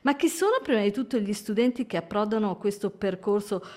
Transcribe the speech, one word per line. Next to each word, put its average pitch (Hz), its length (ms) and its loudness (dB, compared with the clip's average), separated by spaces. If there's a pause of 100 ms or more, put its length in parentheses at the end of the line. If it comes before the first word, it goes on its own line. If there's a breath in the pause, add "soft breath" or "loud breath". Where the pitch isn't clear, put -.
Ma 277 120 2
chi 302 120 2
sono 415 340 2
prima 220 220 2
di 202 80 4
tutto 254 260 -2
gli 208 160 0
studenti 233 540 0
che 180 100 -4
approdano 208 540 0
a 170 40 -4
questo 202 360 -2
percorso 202 720 -2 (140)